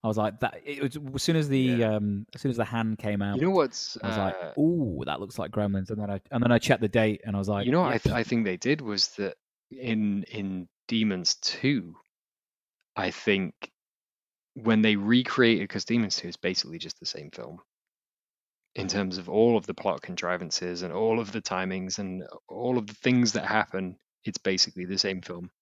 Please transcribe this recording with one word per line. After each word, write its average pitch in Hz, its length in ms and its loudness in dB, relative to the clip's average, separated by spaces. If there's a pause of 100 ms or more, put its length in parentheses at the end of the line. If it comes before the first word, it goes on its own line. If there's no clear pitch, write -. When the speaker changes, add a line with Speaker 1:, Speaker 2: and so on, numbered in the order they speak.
Speaker 1:
I 113 40 -2
was 110 100 0
like, 107 240 0
that. 104 240 -4
It 143 180 -6
was, 139 140 -4 (180)
as 127 80 -2
soon 165 120 4
as 151 140 2
the, 135 100 4
Speaker 2:
Yeah. 117 360 4
Speaker 1:
um, 104 400 0
as - 60 -14
soon 135 100 0
as 117 60 -2
the 113 80 2
hand 113 340 -2
came 104 240 -2
out, 101 140 -2
Speaker 2:
You 139 60 0
know 185 80 2
what's, 147 520 0
Speaker 1:
I 113 40 -2
was 110 100 0
like, 95 220 0
Speaker 2:
uh, 82 220 -6
Speaker 1:
"Ooh, 143 440 2
that 69 140 -4
looks 98 200 -8
like 92 120 -4
Gremlins." 101 380 0
And 107 100 -4
then 101 120 -4
I, 98 100 -4 (100)
and 120 120 0
then 120 80 6
I 117 80 8
checked 120 220 4
the 107 80 2
date, 110 360 4
and 101 100 -2
I 98 40 2
was 98 100 0
like, 101 160 0
Speaker 2:
You 127 60 2
know 170 100 4
what 151 80 2
I 123 40 2
Speaker 1:
"Yep." 113 100 0
Speaker 2:
th-, - 120 2
I 117 80 2
think 117 220 0
they 92 120 -2
did 147 240 0
was 104 340 0
that 98 200 -4 (360)
in, 107 540 0
in 95 420 -8 (200)
Demons 104 480 2
Two, 117 600 -2 (1000)
I 90 160 -2
think - 420 0 (1000)
when 110 260 4
they 107 160 6
recreated, 113 720 4
'cause - 160 -6
Demons 113 320 0
Two 87 100 -8
is 85 80 -10
basically 85 420 -4
just 82 220 -12
the 82 60 -18
same - 260 -8
film 76 280 -14 (1160)
in 95 120 -4
terms 95 300 -2
of 87 120 -10
all 113 280 6
of 95 80 -2
the 95 80 -8
plot 82 280 -2
contrivances 87 800 -4
and 87 120 -6
all 110 260 2
of 101 140 -6
the 110 80 -4
timings 92 580 -4
and 92 240 -6 (240)
all 123 300 -2
of 107 100 -2
the 107 80 -14
things 123 380 4
that 87 120 -2
happen, 95 520 -2 (260)
it's 104 140 -8
basically 92 480 -2
the 95 120 -4
same 95 240 -2
film. 90 280 -12 (120)